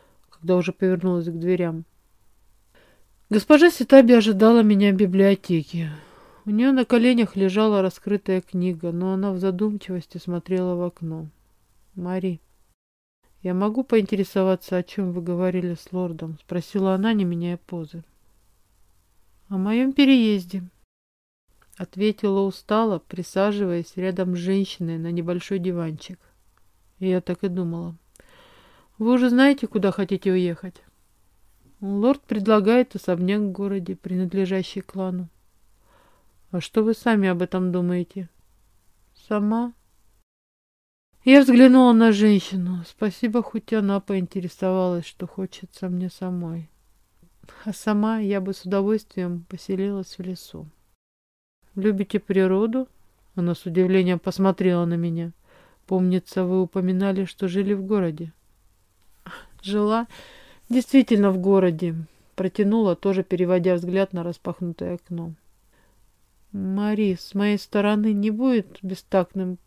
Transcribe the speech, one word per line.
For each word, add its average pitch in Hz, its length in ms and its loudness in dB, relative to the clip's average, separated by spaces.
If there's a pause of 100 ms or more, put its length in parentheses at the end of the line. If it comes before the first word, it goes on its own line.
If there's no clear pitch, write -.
(300)
когда 175 260 -2
уже 180 160 -2
повернулась 180 540 -2
к 170 120 -8
дверям. 170 460 -2 (1500)
Госпожа 302 400 6
Ситаби 247 440 8
ожидала 220 480 6
меня 202 300 4
в 190 40 2
библиотеке. 185 960 0 (520)
У 208 60 -6
нее 240 220 2
на 254 140 2
коленях 233 500 2
лежала 196 460 2
раскрытая 190 580 -2
книга, 175 500 -4
но 180 220 -4
она 190 200 -2
в 185 60 -6
задумчивости 190 760 -4
смотрела 180 580 -4
в 175 80 -4
окно. 160 460 -10 (640)
«Мари, 180 460 -6 (1040)
я 180 100 -4
могу 214 320 -2
поинтересоваться, 190 920 0
о 180 40 -4
чем 180 300 -6
вы 180 80 -8
говорили 180 540 -4
с - 180 -18
лордом?» 165 480 -8
спросила 190 540 -4
она, 208 180 0
не 202 120 0
меняя 175 340 -4
позы. 165 440 -14 (1500)
«О 196 80 -6
моем 226 380 0
переезде», 214 680 2 (1160)
ответила 196 640 -2
устало, 202 580 -2
присаживаясь 185 960 -4
рядом 180 400 -4
с - 20 -4
женщиной 180 600 -4
на 165 120 -6
небольшой 175 480 -4
диванчик. 170 600 -6 (800)
Я 185 240 -2
так 180 220 -6
и 196 40 -2
думала. 170 480 -6 (1040)
«Вы 220 140 2
уже 247 180 4
знаете, 269 360 4
куда 196 240 0
хотите 190 420 -2
уехать?» 180 500 -4 (960)
«Лорд 202 420 0
предлагает 214 720 2
особняк 185 460 -2
в 202 100 -2
городе, 190 460 -6
принадлежащий 185 880 -4
клану». 185 460 -8 (1200)
«А 180 100 -6
что - 220 -2
вы 220 100 2
сами 214 360 0
об 175 120 0
этом 185 320 -2
думаете?» 175 560 -4 (1000)
«Сама?» 220 440 -2 (1500)
Я 269 180 10
взглянула 254 500 8
на 226 200 6
женщину. 190 760 0
Спасибо, 220 560 -4
хоть - 300 -8
она 202 280 0
поинтересовалась, 185 1080 -4
что - 200 -14
хочется - 600 -12
мне 180 220 -4
самой. 170 600 -8 (920)
А 214 80 -8
сама 214 460 -2
я 202 220 -2
бы 190 140 -6
с - 80 -20
удовольствием 190 880 -4
поселилась 190 680 -6
в 185 40 -12
лесу. 170 440 -14 (1080)
«Любите 196 440 -2
природу?» 196 680 0 (460)
Она 175 200 -2
с - 120 -12
удивлением 180 520 2
посмотрела 185 640 0
на 170 100 -2
меня. 170 380 -4 (540)
«Помнится, 185 580 -2
вы 185 180 0
упоминали, 190 640 -2
что 185 220 -8
жили 196 280 -2
в 196 80 -6
городе». 170 500 -4 (1300)
«Жила 208 460 -2 (600)
действительно 233 640 4
в 190 80 0
городе», 180 560 2 (400)
протянула, 202 640 0
тоже 190 260 -2
переводя 180 520 0
взгляд 180 380 -2
на 170 100 -6
распахнутое 175 720 -8
окно. 165 400 -12 (1200)
«Мари, 202 640 -2
с - 160 -16
моей 202 240 0
стороны 214 540 0
не 202 180 0
будет 233 520 -2
бестактным 185 840 -4